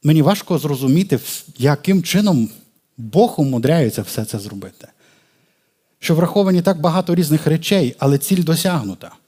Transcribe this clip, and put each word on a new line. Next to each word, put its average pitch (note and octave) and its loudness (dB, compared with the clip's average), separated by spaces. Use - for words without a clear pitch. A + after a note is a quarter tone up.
мені D#3 4
важко F3+ 0
зрозуміти, C#3+ 0
в-, - -8
яким D3 2
чином F3+ 2
Бог D#3+ 0
умудряється B2+ 0
все - -8
це A2 -8
зробити. G2 -16
Що - 0
враховані F#3 0
так F3 0
багато F3 0
різних D#3 0
речей, D#3+ 0
але C#3 2
ціль F3+ 0
досягнута. E3 -4